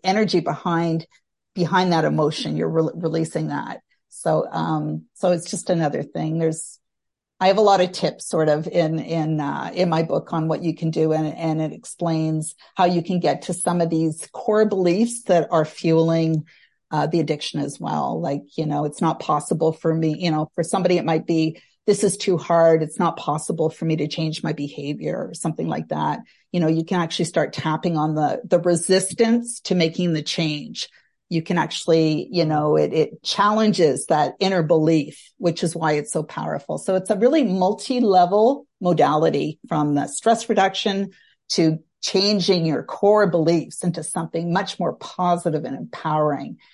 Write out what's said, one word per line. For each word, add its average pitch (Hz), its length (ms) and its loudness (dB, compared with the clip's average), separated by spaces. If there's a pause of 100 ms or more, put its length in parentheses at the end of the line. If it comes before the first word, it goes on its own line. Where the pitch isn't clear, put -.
energy 190 360 2
behind, 165 680 -2 (480)
behind 180 380 2
that 160 120 4
emotion. 156 540 0
You're 165 100 -2
re-, 160 260 0
releasing 160 540 -4
that. - 320 -8 (300)
So, 156 400 -2
um, 160 640 -4
so 180 180 0
it's 175 180 -4
just - 200 -6
another 151 320 0
thing. 160 360 -4
There's, 160 400 -4 (600)
I 190 100 4
have 196 100 4
a - 20 4
lot 196 220 6
of 180 100 0
tips - 340 -4
sort 160 220 2
of 156 180 2
in, 160 320 0
in, 156 440 -2
uh, 143 320 -6
in 180 160 2
my 160 140 2
book - 280 -4
on 160 160 0
what 160 140 -2
you 165 120 -2
can 165 160 -2
do. 160 220 2
And, 156 140 0
and 160 340 -4
it 156 140 -4
explains 160 800 -4 (200)
how 185 120 4
you 180 160 2
can 180 180 -2
get 151 220 0
to - 100 -6
some 175 300 -2
of 165 80 0
these 160 420 -2
core 214 320 2
beliefs 196 600 0
that 170 260 4
are 160 160 2
fueling, 165 800 2 (440)
uh, 151 180 0
the 170 120 0
addiction 151 400 -4
as 143 180 -8
well. 151 440 -4
Like, - 180 -4 (160)
you 160 80 -2
know, 147 220 -2
"It's 147 160 -6
not 160 180 0
possible 156 520 0
for 160 220 -2
me," 160 240 0
you 175 120 -2
know, 156 240 -2
for 170 100 -2
somebody, 180 320 0
it 165 80 -4
might 160 220 -2
be, 160 340 0 (240)
"This 202 200 2
is 190 120 0
too 180 220 0
hard. 165 440 4
It's 156 160 -6
not 175 200 0
possible 156 500 -2
for - 160 -6
me 165 120 2
to 156 120 -2
change 160 340 -4
my 151 120 -4
behavior," 147 760 -6
or 180 60 -14
something 160 340 -4
like 160 200 -4
that. 151 320 -4 (320)
You 180 80 0
know, 160 80 2
you 160 180 0
can 180 160 0
actually 165 240 -4
start 160 260 -2
tapping 160 460 -2
on 156 160 0
the, 151 300 0
the 175 160 2
resistance 190 1040 2
to - 100 -2
making 170 400 2
the 151 80 -2
change. 151 640 -6 (400)
You 165 140 -2
can 175 160 -2
actually, 160 720 2
you 170 140 0
know, 151 320 2
it, 151 160 2
it - 320 0
challenges 202 840 2
that 147 320 0
inner 190 240 2
belief, 156 760 2
which 185 260 -2
is 165 100 -2
why 160 200 0
it's 147 180 -4
so 160 100 -2
powerful. 156 560 -8
So 190 160 -2
it's 185 160 -2
a 220 60 2
really 262 260 4
multi-level 208 1200 2 (160)
modality, 156 840 2
from 147 300 0
the 139 100 0
stress - 420 0
reduction 196 640 0 (380)
to 160 320 2 (200)
changing 190 640 0
your 156 200 0
core 208 420 4
beliefs 165 560 0
into 165 220 -4
something 165 480 -4
much 180 260 -2
more 165 140 -2
positive 175 720 -2
and 131 120 -6
empowering, 151 840 -2 (160)